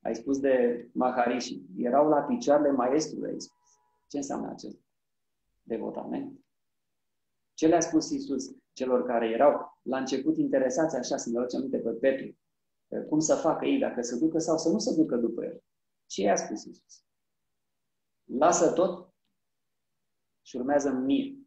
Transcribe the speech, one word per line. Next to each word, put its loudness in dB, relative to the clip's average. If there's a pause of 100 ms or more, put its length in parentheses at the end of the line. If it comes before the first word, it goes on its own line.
Ai -4
spus -4
de 2
Maharishi, -2 (160)
"Erau 4
la 4
picioarele 2
maestrului", 0
ai -10
spus. -20 (500)
Ce -10
înseamnă -6
acest -14 (800)
devotament? -8 (1120)
Ce 2
le-a 6
spus 0
Iisus -6 (180)
celor 0
care 0
erau 4
la -4
început -2
interesați 0
așa, -4
să -6
ne -2
aducem -4
aminte -4
pe -4
Petru, -2 (720)
cum 2
să 4
facă 0
ei, 2
dacă -2
să -6
ducă 0
sau 0
să 0
nu 2
se -2
ducă 2
după -2
el? -10 (420)
Ce -8
i-a 4
spus -6
Iisus? -20 (1200)
"Lasă 2
tot -2 (1300)
și -16
urmează-mi 0
mie." 0